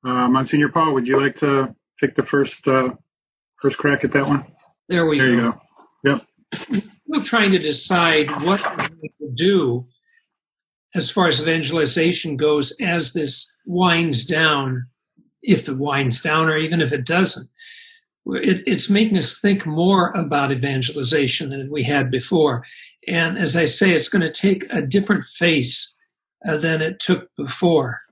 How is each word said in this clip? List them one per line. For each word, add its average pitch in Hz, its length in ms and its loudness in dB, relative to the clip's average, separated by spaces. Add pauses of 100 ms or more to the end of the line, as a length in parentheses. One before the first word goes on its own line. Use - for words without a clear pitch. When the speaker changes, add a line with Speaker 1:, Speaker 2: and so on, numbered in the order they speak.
Speaker 1:
Uh, 127 240 0
Monsignor 139 400 2
Paul, 160 240 2
would 123 140 0
you 135 120 4
like 139 180 0
to 139 380 0 (240)
take - 160 0
the 131 80 0
first, 139 440 -2
uh, 131 240 2 (720)
first 135 160 0
crack 143 280 0
at - 80 -4
that 139 140 2
one? 139 180 0 (420)
Speaker 2:
There 170 180 2
we 151 120 2
Speaker 1:
There 131 100 4
Speaker 2:
go. 123 60 4
Speaker 1:
you 120 80 4
go. - 800 -4 (480)
Yep. 202 120 -2 (240)
Speaker 2:
We're 294 160 -4
trying 208 280 2
to 185 80 4
decide 156 680 2 (140)
what 190 180 0 (400)
we 151 100 -12 (220)
do 135 540 0 (1080)
as 165 160 0
far 180 160 2
as 151 140 4
evangelization 160 960 0
goes 151 440 0
as 170 300 -2
this - 440 -2 (100)
winds 170 600 0
down, 139 600 0 (540)
if - 260 2
it 131 100 -6
winds 135 440 0
down 156 260 0
or 156 100 0
even 160 240 0
if 139 120 0
it 131 120 -4
doesn't. 170 440 0 (760)
It, - 420 -2
it's - 220 -2
making 208 280 2
us - 220 0
think 196 260 0
more 175 460 0
about 143 400 -2
evangelization 135 960 -2
than 139 220 -10
we 147 120 -4
had 135 280 -2
before. 131 520 0 (440)
And 170 300 -2
as 170 180 0
I 170 100 2
say, 190 260 4
it's 151 180 2
gonna 165 220 0
take 196 400 0
a 185 100 -4
different 190 420 0
face, - 720 0 (500)
uh, 156 100 -2
than 160 240 -2
it 165 180 -6
took - 360 -2
before. 139 640 0 (120)